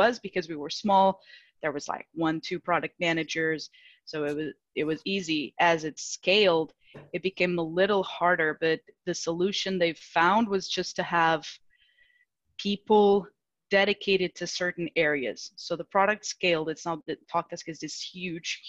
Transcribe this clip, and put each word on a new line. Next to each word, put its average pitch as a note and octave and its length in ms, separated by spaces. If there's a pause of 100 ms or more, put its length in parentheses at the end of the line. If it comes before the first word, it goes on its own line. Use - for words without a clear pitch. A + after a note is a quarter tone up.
was, A#3 120 (140)
because E3 220
we E3 60
were D3 140 (140)
small. G3 240 (540)
There D#3 160
was, - 100
like, - 200 (180)
one, D#3+ 160
two F3 180 (100)
product D#3+ 300
managers. D#3+ 720 (360)
So - 100 (140)
it D3 60
was, D3+ 120 (340)
it - 100
was D#3 140
easy. D#3+ 540
As E3+ 300
it - 100
scaled, F3+ 720 (400)
it F3 80
became F3+ 380
a D#3+ 200
little G3 240 (140)
harder, E3 480
but D#3+ 140 (260)
the F3 80
solution F#3 640
they E3+ 160
found F#3+ 560
was G3 180
just - 300
to F#3 60
have E3 380 (1160)
people G3+ 680 (420)
dedicated G3 640
to F3 100
certain E3+ 500
areas. D3 600
So - 200
the E3 100
product G3+ 400
scaled. E3 440
It's D#3 160
not E3 220
that D#3 220
Talkdesk E3+ 400
is D#3+ 100
this - 220
huge, F3+ 680